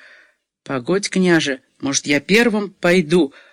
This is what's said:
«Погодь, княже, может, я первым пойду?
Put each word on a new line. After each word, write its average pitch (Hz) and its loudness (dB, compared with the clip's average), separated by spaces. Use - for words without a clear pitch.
«Погодь, 151 -4
княже, 160 0
может, 135 -4
я 143 0
первым 202 0
пойду? 175 0